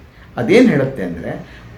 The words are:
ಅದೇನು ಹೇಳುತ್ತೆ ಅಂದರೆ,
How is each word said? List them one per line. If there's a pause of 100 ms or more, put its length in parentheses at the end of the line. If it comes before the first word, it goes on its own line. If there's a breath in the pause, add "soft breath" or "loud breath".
(380 loud breath)
ಅದೇನು
ಹೇಳುತ್ತೆ
ಅಂದರೆ, (160)